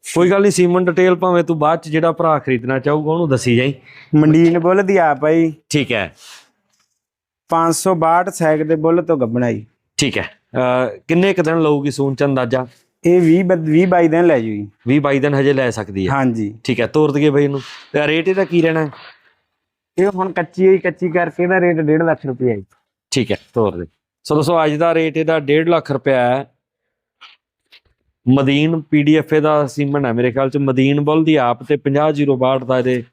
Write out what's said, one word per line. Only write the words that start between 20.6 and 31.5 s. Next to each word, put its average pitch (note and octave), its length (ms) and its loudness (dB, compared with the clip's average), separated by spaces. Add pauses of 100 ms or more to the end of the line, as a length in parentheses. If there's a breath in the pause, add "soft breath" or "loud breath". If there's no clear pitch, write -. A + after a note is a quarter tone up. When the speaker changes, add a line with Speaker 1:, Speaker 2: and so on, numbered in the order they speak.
Speaker 2:
ਹੋਈ, F#3+ 100 6
ਕੱਚੀ F3 320 -4
ਕਰਕੇ E3+ 340 -2
ਇਹਦਾ F#3 180 2
ਰੇਟ F3 140 2
ਡੇਢ D#3 280 0
ਲੱਖ D#3+ 220 -2
ਰੁਪਇਆ B2+ 300 -2
ਜੀ। G2 100 -12 (460)
Speaker 1:
ਠੀਕ A#2 200 -2
ਹੈ, F#2+ 60 -2 (160)
ਤੋਰ G#2 220 0
ਦੇ। F2 100 -10 (380)
ਸੋ D3+ 120 -2
ਦੋਸਤੋ, D#3 300 2
ਅੱਜ D3+ 80 0
ਦਾ E3 200 0
ਰੇਟ D#3+ 240 -2
ਇਹਦਾ D#3+ 220 0
ਡੇਢ D3+ 300 0
ਲੱਖ E3 220 0
ਰੁਪਇਆ C3 440 0
ਹੈ। C#3 160 -8 (1800)
ਮਦੀਨ C#3 540 2
ਪੀ D3+ 220 0
ਡੀ D3+ 120 4
ਐਫ D3+ 180 0
ਏ D#3 60 2
ਦਾ D3+ 280 0
ਸੀਮਨ C#3+ 380 -2
ਹੈ A#2 80 -2
ਮੇਰੇ B2 180 0
ਖਿਆਲ C3+ 180 -2
ਚ। D3 80 -6
ਮਦੀਨ C#3 440 0
ਬੁੱਲ D#3 220 0
ਦੀ D#3 120 2
ਆਪ B2 280 0